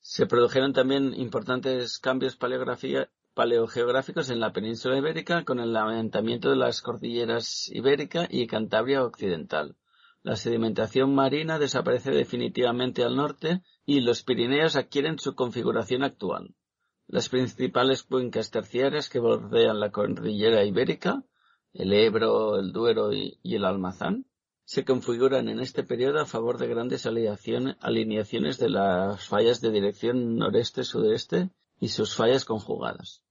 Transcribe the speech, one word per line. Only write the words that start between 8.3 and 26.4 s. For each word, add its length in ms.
y 160
Cantabria 580
Occidental. 720
La 140
sedimentación 760
marina 440
desaparece 520
definitivamente 920
al 120
norte 460
y 140
los 220
Pirineos 540
adquieren 420
su 160
configuración 680
actual. 520
Las 220
principales 720
cuencas 480
terciarias 580
que 120
bordean 580
la 120
cordillera 760
Ibérica, 580
el 200
Ebro, 680
el 140
Duero 400
y, 300
y 120
el 100
Almazán, 600
se 200
configuran 640
en 120
este 240
periodo 360
a 60
favor 320